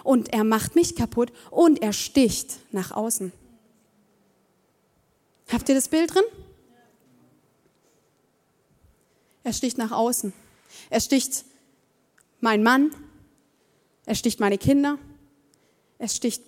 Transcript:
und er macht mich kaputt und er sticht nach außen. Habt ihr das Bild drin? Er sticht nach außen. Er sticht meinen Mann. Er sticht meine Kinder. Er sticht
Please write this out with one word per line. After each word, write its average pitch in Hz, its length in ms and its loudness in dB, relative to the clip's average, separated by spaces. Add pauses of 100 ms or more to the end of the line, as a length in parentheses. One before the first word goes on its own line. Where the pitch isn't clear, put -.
und 247 300 2
er 214 120 2
macht 220 300 0
mich 339 220 2
kaputt 240 360 -2 (180)
und 320 320 4
er 214 100 0
sticht - 680 0 (140)
nach 185 200 -6
außen. 214 400 -6 (2250)
Habt - 160 -2
ihr 269 60 4
das 269 140 0
Bild 320 260 0
drin? 381 100 4 (3250)
Er 247 80 -4
sticht 247 260 -4
nach 226 140 -4
außen. 233 400 -2 (580)
Er 226 100 0
sticht - 440 -2 (960)
meinen 214 240 2
Mann. 262 260 4 (1160)
Er 220 100 -2
sticht - 240 -2
meine 202 180 2
Kinder. 285 400 2 (1000)
Er 226 100 -8
sticht - 400 -4